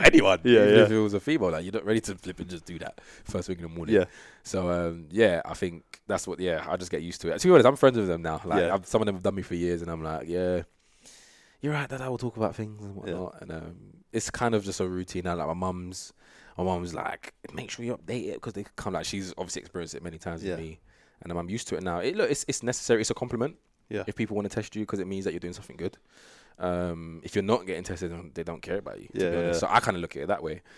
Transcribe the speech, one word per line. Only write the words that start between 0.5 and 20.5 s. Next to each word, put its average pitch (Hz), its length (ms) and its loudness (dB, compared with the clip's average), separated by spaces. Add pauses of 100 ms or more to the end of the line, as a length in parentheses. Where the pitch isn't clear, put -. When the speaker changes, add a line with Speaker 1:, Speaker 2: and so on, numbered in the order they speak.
Speaker 1:
even 104 120 10
Speaker 2:
yeah. 110 80 12
Speaker 1:
if 104 80 8
it 110 80 4
was 107 160 2
a 98 60 0
female. 135 320 0
Like, 80 120 -4
you're 95 80 -8
not 101 140 -6
ready 110 160 2
to 101 140 -8
flip 87 240 -12
and 85 100 -10
just 85 160 -12
do 85 140 -12
that - 200 -14 (240)
first 90 220 -6
thing 92 100 -6
in 87 60 -12
the 85 60 -8
morning. 85 260 -2
Speaker 2:
Yeah. 92 100 6 (380)
Speaker 1:
So, 92 280 -4
um, 85 400 -2
yeah, 92 340 4
I 82 100 -8
think 85 540 -8
that's 98 200 -4
what, 87 120 -8
yeah, 82 280 -2
I 87 80 -2
just 90 140 -10
get 80 120 -4
used 87 200 -10
to 85 100 -2
it. 85 80 -4
To 180 80 4
be 185 40 10
honest, 131 140 12
I'm 139 100 8
friends 131 200 6
with 101 120 2
them 85 140 -2
now. 80 220 -4
Like, 87 200 2
Speaker 2:
Yeah. 85 100 2
Speaker 1:
I've, 95 120 -4
some 113 140 2
of 110 60 0
them 101 80 0
have 92 80 -8
done 98 140 0
me 92 60 -4
for 90 120 -8
years, 87 280 -2
and 85 80 -8
I'm 80 120 -8
like, 78 260 -6
"Yeah, 90 340 0 (1000)
you're 147 120 -4
right, 143 160 -4
Dad, 135 120 -8
I 131 80 -6
will 123 100 -4
talk 120 180 -6
about 110 180 0
things 107 300 -10
and 98 120 -12
Speaker 2:
Yeah. 92 180 -8
Speaker 1:
whatnot." 90 280 -10
And, - 100 -12
um, 82 240 -12 (360)
it's 113 180 -4
kind 117 240 0
of 101 100 0
just 98 160 -4
a 95 80 0
routine 90 360 -6
now. 87 120 -2
Like, 78 120 -4
my 85 60 -4
mum's, 90 580 -6 (460)
my 90 60 -2
mum's 90 300 -2
like, - 380 -8 (220)
"Make 123 160 -10
sure 120 140 -10
you 123 120 -6
update 113 320 -8
it," - 120 -10
'cause - 140 -10
they 98 100 -10 (120)
come, 101 180 -6
like, 80 120 -4
she's 95 320 -8
obviously 90 240 -8
experienced 82 320 -10
it 80 80 -12
many 82 160 -12
times 82 260 -8
Speaker 2:
Yeah. 90 120 -4